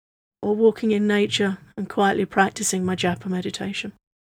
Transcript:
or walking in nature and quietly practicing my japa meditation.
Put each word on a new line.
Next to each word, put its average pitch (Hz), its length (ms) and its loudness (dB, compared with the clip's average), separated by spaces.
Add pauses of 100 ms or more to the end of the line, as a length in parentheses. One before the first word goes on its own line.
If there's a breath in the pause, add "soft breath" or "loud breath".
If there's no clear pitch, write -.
(420)
or 208 140 0
walking 220 360 4
in 208 160 2
nature 208 500 2 (180)
and 196 140 -6
quietly 196 360 2
practicing 196 600 0
my 185 100 0
japa 175 320 -2
meditation. 190 680 -6 (300)